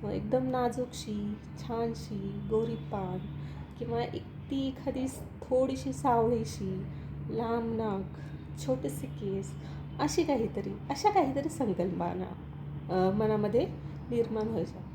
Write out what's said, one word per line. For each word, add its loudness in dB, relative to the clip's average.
अ, -4
एकदम 2
नाजूकशी, -2
छानशी, -4
गोरीपान 0
किंवा -2
एक -4
ती -4
एखादी -2
स-, -6
थोडीशी 2
सावळीशी, 4
लांब 0
नाक, 0
छोटेसे 0
केस, -4
अशी 4
काहीतरी, 2
अशा 6
काहीतरी 4
संकल्पना, 0
अ, 6
मनामध्ये 4
निर्माण 2
व्हायच्या. -2